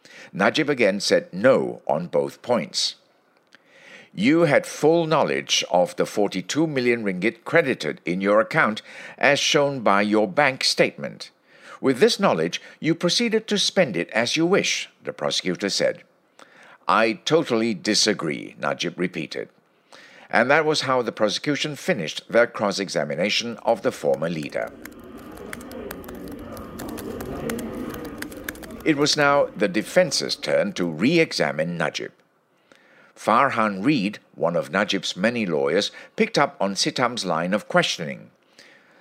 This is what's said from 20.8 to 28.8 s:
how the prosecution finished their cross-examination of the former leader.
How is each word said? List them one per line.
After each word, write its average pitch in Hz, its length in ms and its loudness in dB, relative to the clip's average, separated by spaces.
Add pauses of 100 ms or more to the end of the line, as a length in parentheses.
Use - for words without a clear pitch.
how 131 180 2
the 110 120 -2
prosecution 131 640 -2
finished 107 520 -4
their 117 180 6
cross-examination 95 1160 -2
of 113 160 2
the 127 100 0
former 73 380 0
leader. 71 420 -6 (4000)